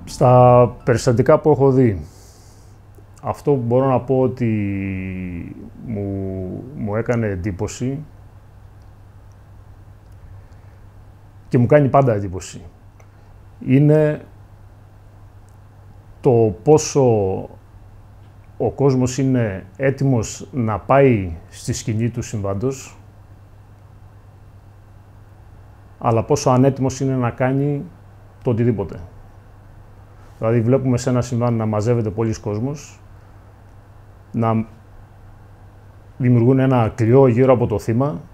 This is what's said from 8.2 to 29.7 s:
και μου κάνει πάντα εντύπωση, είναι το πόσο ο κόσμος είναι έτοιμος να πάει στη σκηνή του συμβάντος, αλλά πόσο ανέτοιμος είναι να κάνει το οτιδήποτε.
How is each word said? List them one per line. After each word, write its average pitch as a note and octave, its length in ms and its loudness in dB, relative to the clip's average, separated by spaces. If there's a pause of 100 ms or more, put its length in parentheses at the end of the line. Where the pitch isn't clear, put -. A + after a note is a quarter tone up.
και C3+ 100 0
μου A#2+ 80 4
κάνει D3 220 4
πάντα C3 260 2
εντύπωση, F#2+ 460 -8 (1040)
είναι D3+ 580 2 (2000)
το A2+ 420 2
πόσο D3 420 4 (1600)
ο A2+ 80 0
κόσμος B2+ 480 0
είναι A#2+ 480 -2 (100)
έτοιμος C3+ 760 -2
να A2 260 -2
πάει B2 540 2 (160)
στη - 240 -10
σκηνή A2+ 380 -4
του A#2 120 -10
συμβάντος, G#2+ 760 -8 (3000)
αλλά A2+ 260 0
πόσο C#3 260 0
ανέτοιμος C3 500 2
είναι C3+ 140 -2
να B2 160 -2
κάνει C#3 540 -2 (580)
το C3 80 -2
οτιδήποτε. A2 480 -2 (1400)